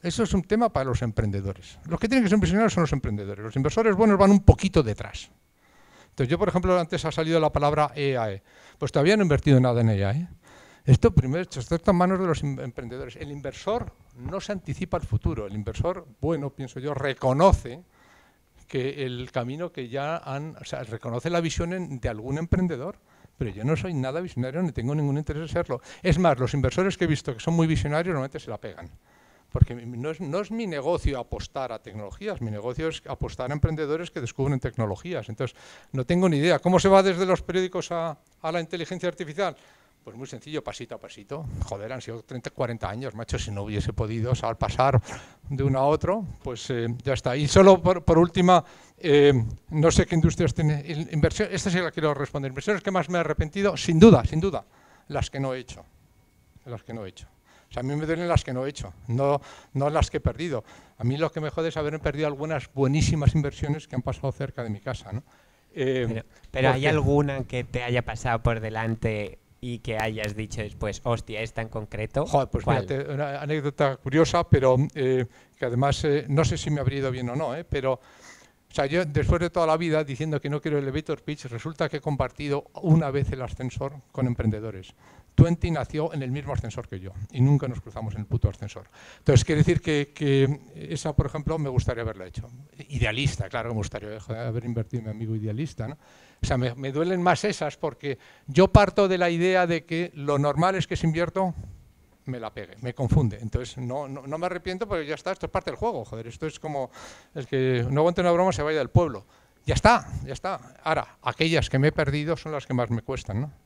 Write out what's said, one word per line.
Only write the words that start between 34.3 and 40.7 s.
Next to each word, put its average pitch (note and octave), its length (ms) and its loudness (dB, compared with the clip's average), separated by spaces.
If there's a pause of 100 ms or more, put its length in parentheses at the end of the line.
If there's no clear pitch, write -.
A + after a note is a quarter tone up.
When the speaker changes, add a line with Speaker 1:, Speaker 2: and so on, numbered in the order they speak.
Speaker 1:
tecnologías. A#2+ 680 -6
Entonces, A#2+ 300 -8 (340)
no C3 140 -4
tengo F3+ 240 4
ni D#3 80 2
idea. D#3 220 4
¿Cómo F3+ 200 4
se G3 80 2
va G3 140 8
desde F#3+ 240 2
los F#3 160 2
periódicos F#3 500 -4
a, E3 280 -6 (220)
a D#3+ 100 -6
la F3 80 -2
inteligencia E3+ 500 -6
artificial? E3+ 460 -6 (480)
Pues G#2+ 120 -18
muy C3 120 -12
sencillo, D3+ 360 -10
pasito A#2 300 -12